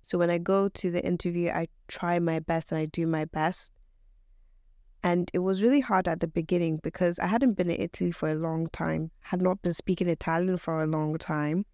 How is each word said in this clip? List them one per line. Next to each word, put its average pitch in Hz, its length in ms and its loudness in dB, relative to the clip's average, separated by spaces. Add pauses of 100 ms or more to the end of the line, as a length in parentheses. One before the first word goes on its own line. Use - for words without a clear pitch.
So - 160 -2
when 175 120 4
I 170 80 2
go 196 300 2
to - 220 -4
the 175 120 -2
interview, 175 460 0
I 165 200 -2 (180)
try 175 320 -2
my 165 220 2
best 165 300 -2
and 160 80 -2
I 156 80 0
do 165 200 -2
my 160 180 0
best. 156 480 -2 (1300)
And 175 300 2
it - 60 0
was 190 240 0
really 269 180 6
hard 190 260 2
at 170 140 -2
the 165 80 0
beginning 165 540 0
because 175 360 0
I 185 100 0
hadn't 240 260 4
been 180 160 0
in - 100 -2
Italy 175 300 -2
for 156 180 -4
a 156 60 0
long 160 340 -2
time, 160 420 -4 (100)
had 185 200 -4
not 185 220 2
been 175 120 0
speaking 180 340 -2
Italian 175 500 0
for 160 240 -2
a 156 40 0
long 156 320 0
time. 156 560 -2